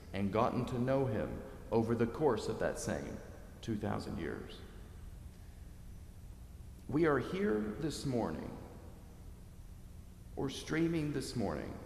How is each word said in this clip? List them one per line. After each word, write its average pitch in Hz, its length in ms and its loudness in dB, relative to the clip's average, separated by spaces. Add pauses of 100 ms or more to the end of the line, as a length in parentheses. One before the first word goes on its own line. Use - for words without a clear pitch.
(140)
and 98 180 2
gotten 120 340 6
to 123 140 0
know 135 240 4
him 98 240 2 (420)
over 113 240 6
the 117 120 6
course 123 420 4
of 110 120 0
that - 180 2
same 73 400 -2 (420)
two 110 160 0
thousand 104 420 0
years. 55 360 -4 (2250)
We 151 160 6
are 147 140 8
here 208 440 2 (180)
this 147 260 0
morning, 104 440 0 (1900)
or 139 120 0
streaming 160 640 2
this 135 220 -2
morning, 85 380 0 (140)